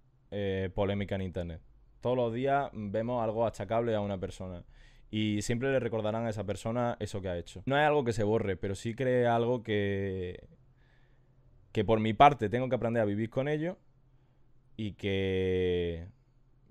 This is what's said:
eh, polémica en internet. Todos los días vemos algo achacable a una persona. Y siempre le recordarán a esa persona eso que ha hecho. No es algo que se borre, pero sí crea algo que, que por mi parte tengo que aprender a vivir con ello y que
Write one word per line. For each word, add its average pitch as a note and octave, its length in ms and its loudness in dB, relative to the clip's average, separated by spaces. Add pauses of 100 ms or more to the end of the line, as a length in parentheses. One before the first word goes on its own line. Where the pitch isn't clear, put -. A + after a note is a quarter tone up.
(320)
eh, F#2+ 420 -2
polémica G2+ 400 0
en F#2+ 80 -2
internet. E2+ 380 -6 (400)
Todos B2 160 0
los A#2 160 0
días C3+ 400 0
vemos A2+ 500 -2
algo A2 240 0
achacable A2+ 480 0
a G#2+ 60 2
una G2+ 180 -2
persona. F2+ 460 -10 (460)
Y G#2+ 320 0
siempre B2 300 -2
le C3 80 4
recordarán A2+ 460 -2
a A2+ 40 -2
esa G#2 140 -4
persona A2+ 560 -2
eso G#2 200 -6
que F#2+ 80 -6
ha F2 100 -4
hecho. - 280 -12
No C3+ 100 0
es D3 100 4
algo D3 180 2
que A#2 80 0
se G#2+ 120 -2
borre, G2+ 320 2
pero G2 180 -4
sí A2+ 200 -6
crea B2 420 2
algo A#2 260 0
que, G2 840 -2 (1200)
que G#2 120 0
por A2 160 4
mi A2 140 2
parte C3+ 340 8
tengo B2 200 0
que B2 80 0
aprender A#2 260 2
a G#2+ 40 4
vivir G#2 240 -2
con C3+ 180 -2
ello D#3 280 -2 (1000)
y G#2+ 160 -6
que F#2 1160 0 (640)